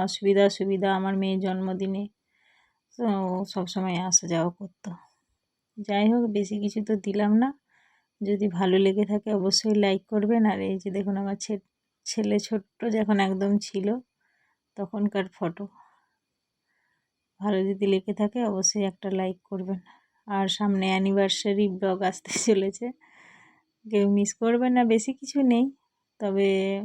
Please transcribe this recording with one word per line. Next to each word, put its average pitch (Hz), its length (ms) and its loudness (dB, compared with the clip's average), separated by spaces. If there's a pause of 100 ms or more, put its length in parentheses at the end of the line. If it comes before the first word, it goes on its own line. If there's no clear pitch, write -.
অসুবিধা 196 480 2
সুবিধা, 196 440 -2
আমার 190 220 -2
মেয়ের 190 240 -2
জন্মদিনে, 190 640 -4 (960)
তো 240 60 -4 (180)
ও 185 220 -2
সবসময় 185 540 -4
আসা 185 300 2
যাওয়া 170 220 0
করতো। - 400 -14 (880)
যাই 208 360 2
হোক, 240 180 2
বেশি 202 300 -2
কিছু 208 240 -4
তো 220 120 0
দিলাম 208 380 0
না। 247 140 4 (720)
যদি 202 280 0
ভালো 185 300 2
লেগে 196 260 4
থাকে 208 300 -2
অবশ্যই 196 400 0
লাইক 196 320 2
করবেন। 220 400 2
আর 196 140 0
এই 190 180 -2
যে 190 120 -8
দেখুন 196 260 -4
আমার 196 240 -4
ছে-, - 280 -8 (380)
ছেলে 208 340 0
ছোট্ট - 460 -8
যখন 214 340 2
একদম 196 380 2
ছিল 196 280 -4 (880)
তখনকার 202 560 -2
ফটো। 180 340 -6 (1700)
ভালো 190 240 0
যদি 196 220 -2
লেগে 196 280 0
থাকে 208 300 -2
অবশ্যই 202 380 0
একটা 190 280 -4
লাইক 185 340 -2
করবেন। 185 360 -6 (460)
আর 196 220 -2
সামনে 196 380 0
অ্যানিভার্সারি 196 840 2
ব্লগ 190 340 -2
আসতে 185 320 -4
<laughs> - 120 -2
চলেছে, 196 400 0 (1040)
কেউ 202 200 4
মিস 202 240 2
করবেন 240 380 0
না। 247 120 4
বেশি 226 280 2
কিছু 277 300 -4
নেই, 247 220 4 (560)
তবে 196 280 2 (360)